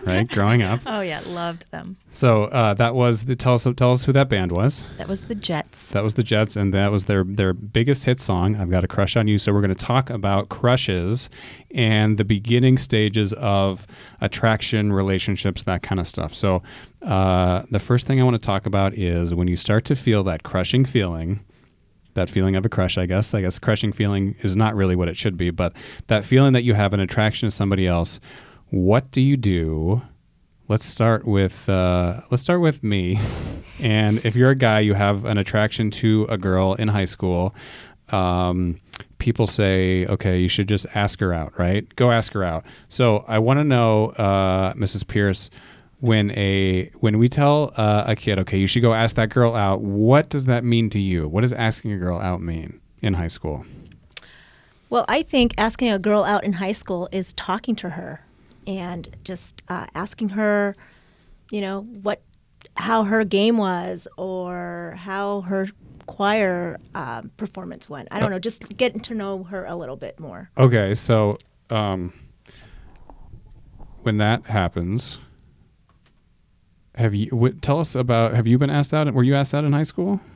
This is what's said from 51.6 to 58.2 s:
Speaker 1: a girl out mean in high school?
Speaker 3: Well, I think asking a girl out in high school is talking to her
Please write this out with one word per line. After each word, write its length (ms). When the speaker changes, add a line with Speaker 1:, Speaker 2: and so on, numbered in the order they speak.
Speaker 1:
a 60
girl 220
out 220
mean 380
in 120
high 140
school? 360
Speaker 3:
Well, 180
I 140
think 360
asking 320
a 80
girl 260
out 200
in 100
high 180
school 380
is 220
talking 440
to 140
her 300